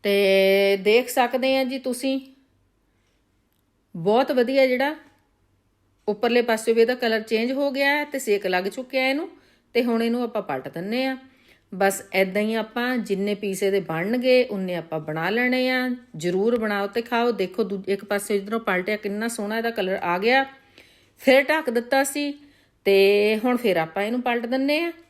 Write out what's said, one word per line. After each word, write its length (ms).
ਤੇ 760
ਦੇਖ 260
ਸਕਦੇ 500
ਆ 60
ਜੀ 140
ਤੁਸੀਂ, 400
ਬਹੁਤ 380
ਵਧੀਆ 340
ਜਿਹੜਾ 280
ਉੱਪਰਲੇ 340
ਪਾਸੇ 300
ਵੀ 80
ਇਹਦਾ 140
ਕਲਰ 280
ਚੇਂਜ 300
ਹੋ 180
ਗਿਆ 180
ਹੈ 160
ਤੇ 140
ਸੇਕ 280
ਲੱਗ 180
ਚੁੱਕਿਆ 440
ਇਹਨੂੰ। 200
ਤੇ 100
ਹੁਣ 180
ਇਹਨੂੰ 200
ਆਪਾਂ 200
ਪਲਟ 260
ਦਿੰਨੇ 380
ਆ। 100
ਬਸ 300
ਏਦਾਂ 280
ਹੀ 120
ਆਪਾਂ 440
ਜਿੰਨੇ 360
ਪੀਸ 280
ਇਹਦੇ 180
ਬਣਨਗੇ, 640
ਉਨੇ 300
ਆਪਾਂ 260
ਬਣਾ 300
ਲੈਣੇ 400
ਆ। 180
ਜ਼ਰੂਰ 420
ਬਣਾਓ 280
ਤੇ 160
ਖਾਓ। 300
ਦੇਖੋ 300
ਦੂ-, 260
ਇੱਕ 160
ਪਾਸੇ 320
ਇੱਧਰੋਂ 240
ਪਲਟਿਆ, 360
ਕਿੰਨਾ 320
ਸੋਹਣਾ 300
ਇਹਦਾ 120
ਕਲਰ 320
ਆ 160
ਗਿਆ। 260
ਫਿਰ 200
ਢੱਕ 280
ਦਿੱਤਾ 340
ਸੀ 280
ਤੇ 580
ਹੁਣ 120
ਫਿਰ 200
ਆਪਾਂ 260
ਇਹਨੂੰ 200
ਪਲਟ 240
ਦਿੰਨੇ 380
ਆ। 80